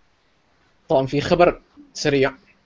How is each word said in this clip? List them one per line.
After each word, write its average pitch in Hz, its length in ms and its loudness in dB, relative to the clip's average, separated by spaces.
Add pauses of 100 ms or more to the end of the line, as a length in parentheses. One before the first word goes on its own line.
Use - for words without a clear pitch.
(880)
طبعا 135 180 0
في 143 140 -4
خبر 170 400 2 (340)
سريع، 139 380 0 (340)